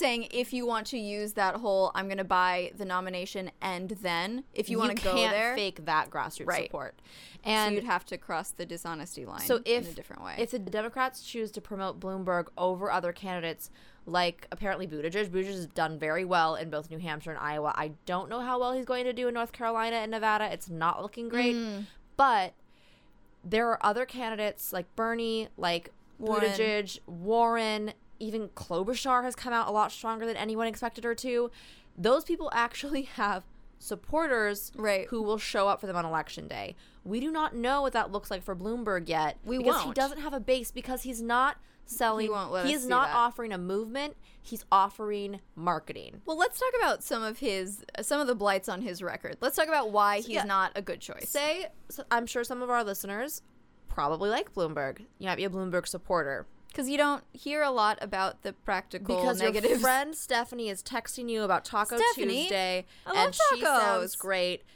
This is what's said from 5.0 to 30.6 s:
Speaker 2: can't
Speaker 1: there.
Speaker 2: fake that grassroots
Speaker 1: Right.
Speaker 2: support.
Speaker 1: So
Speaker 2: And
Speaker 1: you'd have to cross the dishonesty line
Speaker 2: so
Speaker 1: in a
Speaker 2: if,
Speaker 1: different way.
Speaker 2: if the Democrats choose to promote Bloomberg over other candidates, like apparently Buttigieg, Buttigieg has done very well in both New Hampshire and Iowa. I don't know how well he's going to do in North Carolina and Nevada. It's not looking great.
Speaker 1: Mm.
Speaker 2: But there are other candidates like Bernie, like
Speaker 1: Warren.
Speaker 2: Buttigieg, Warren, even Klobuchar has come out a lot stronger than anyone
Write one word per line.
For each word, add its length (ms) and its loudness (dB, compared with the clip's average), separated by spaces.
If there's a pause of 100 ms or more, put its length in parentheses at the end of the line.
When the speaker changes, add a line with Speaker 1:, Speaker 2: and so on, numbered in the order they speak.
Speaker 2:
can't 200 4
Speaker 1:
there. 240 2
Speaker 2:
fake 300 -4
that 260 2
grassroots 360 -4
Speaker 1:
Right. 180 0
Speaker 2:
support. 280 -8 (500)
Speaker 1:
So 60 -2
Speaker 2:
And 240 2
Speaker 1:
you'd 120 0
have 200 0
to 140 -8
cross 320 -6
the 140 -8
dishonesty 600 -10
line 140 -10
Speaker 2:
so 180 2
Speaker 1:
in 280 0
a 40 -10
Speaker 2:
if, 60 -10
Speaker 1:
different 280 -14
way. 140 -10
Speaker 2:
if 140 -2
the 80 -4
Democrats 640 -4
choose 300 -6
to 80 -10
promote 380 -6
Bloomberg 460 -2 (100)
over 360 0
other 200 0
candidates, 600 -6 (340)
like 460 0
apparently 340 -2
Buttigieg, 460 -2
Buttigieg 160 0
has 180 -6
done 320 -2
very 280 0
well 280 4
in 160 -6
both 220 -6
New 80 -10
Hampshire 320 -6
and 80 -8
Iowa. 360 0
I 180 -4 (120)
don't 240 -2
know 120 -4
how 180 0
well 140 2
he's 120 -2
going 200 0
to 80 0
do 140 0
in 60 0
North 180 -2
Carolina 440 0
and 160 -2
Nevada. 420 2
It's 160 -8
not 320 2
looking 260 -8
great. 280 2
Speaker 1:
Mm. 320 -4 (300)
Speaker 2:
But 360 6 (920)
there 240 4
are 120 4
other 240 4
candidates 680 -4
like 240 -4
Bernie, 640 0
like 340 0 (260)
Speaker 1:
Warren. 320 2
Speaker 2:
Buttigieg, 560 0
Warren, 840 2 (280)
even 300 -4
Klobuchar 760 0
has 100 -4
come 160 -6
out 160 2
a 40 0
lot 200 4
stronger 340 -4
than 120 -2
anyone 300 -2